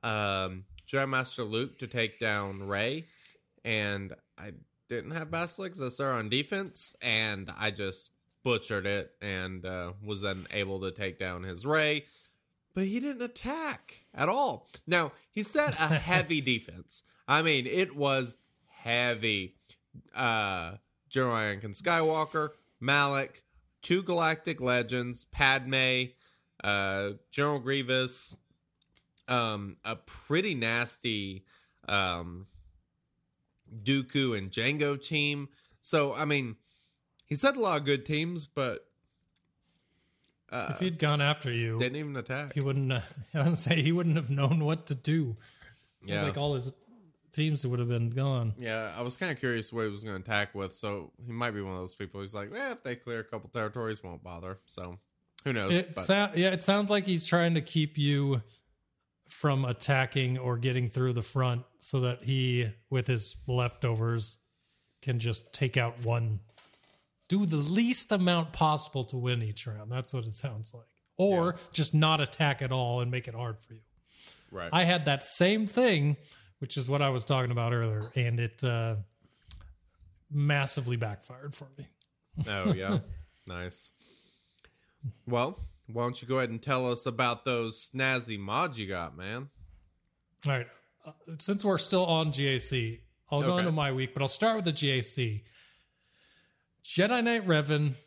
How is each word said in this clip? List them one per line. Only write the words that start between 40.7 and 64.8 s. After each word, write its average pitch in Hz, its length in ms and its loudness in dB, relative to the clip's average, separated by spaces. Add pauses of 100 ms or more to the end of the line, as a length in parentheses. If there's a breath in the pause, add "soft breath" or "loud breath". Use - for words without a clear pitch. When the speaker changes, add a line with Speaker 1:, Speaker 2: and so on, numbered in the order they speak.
Speaker 2:
If - 80 -4
he'd 180 200 0
gone 147 220 4
after 143 300 0
you, 117 260 0
Speaker 1:
didn't 123 200 0
even 151 200 -6
attack. 135 360 -6
Speaker 2:
he 143 80 0
wouldn't, 135 300 2
uh, 123 100 0 (160)
<laughs> - 160 -16
I 151 160 4
would 165 80 2
say 165 240 2
he 147 100 4
wouldn't 170 240 4
have 147 140 0
known 139 340 4
what 160 240 0
to 143 80 -2
do. 143 400 0 (680 loud breath)
Sounds 95 80 -12
Speaker 1:
Yeah. 101 140 0
Speaker 2:
like 98 140 -2
all 143 160 2
his 131 180 -2 (600)
teams 151 360 0
would 123 120 0
have 120 100 0
been 117 220 2
gone. 127 460 0
Speaker 1:
Yeah, 110 380 -4
I 117 60 -6
was 123 160 -4
kinda 175 180 -2
curious 120 380 -2
what 113 100 -2
he 107 60 0
was 104 140 -10
gonna 104 160 -6
attack 101 360 0
with, 98 180 -6
so 101 380 -6 (140)
he 120 80 -8
might 120 180 -2
be 104 100 -4
one 95 120 -4
of 92 80 -6
those 92 140 -10
people 98 260 -10
who's 98 120 -10
like, 101 200 -8
"Eh, 262 180 -6
if 240 120 -12
they 123 120 -6
clear 117 240 -8
a 110 60 -6
couple 110 240 -10
territories, 110 520 -4
won't 90 220 -12
bother." 90 420 -10
So, 90 340 -12 (440)
who 143 80 -2
knows? 110 220 0
Speaker 2:
It 175 220 0
Speaker 1:
But - 100 -4
Speaker 2:
sou-, 202 240 4 (100)
yeah, 185 120 4
it 180 120 -2
sounds 202 260 2
like 202 160 4
he's 175 200 0
trying 170 300 4
to 156 60 2
keep 151 360 0
you 143 440 4 (840 soft breath)
from 135 380 2
attacking 127 720 2
or 123 200 0
getting 123 320 0
through 127 240 0
the 117 100 0
front 123 420 0 (140)
so - 220 -2
that 123 220 0
he, 123 480 2 (180)
with 127 180 0
his 120 280 0 (120)
leftovers, 117 880 0 (640)